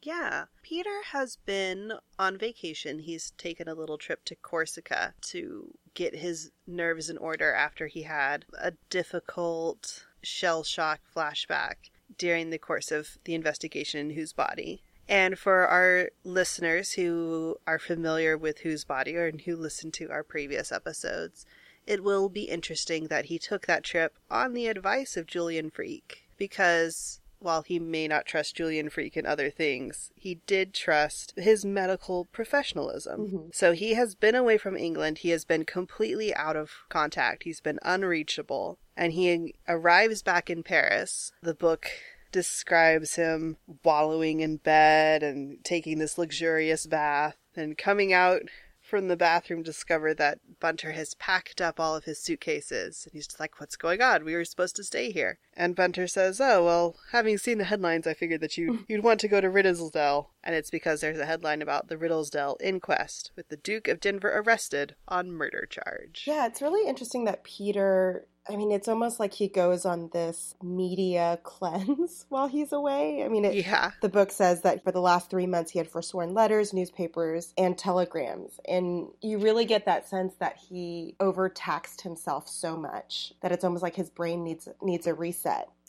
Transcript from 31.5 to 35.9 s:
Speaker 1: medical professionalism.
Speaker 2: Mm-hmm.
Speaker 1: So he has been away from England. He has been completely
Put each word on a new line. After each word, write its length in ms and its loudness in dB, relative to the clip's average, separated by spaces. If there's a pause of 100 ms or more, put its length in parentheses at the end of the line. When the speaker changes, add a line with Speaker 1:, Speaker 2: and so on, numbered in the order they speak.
Speaker 1:
medical 580 -2
professionalism. 1040 -4
Speaker 2:
Mm-hmm. 260 -8
Speaker 1:
So 200 6
he 200 0
has 220 2
been 200 4
away 220 6
from 220 -2
England. 400 -2
He 120 -2
has 140 2
been 220 2
completely 680 -2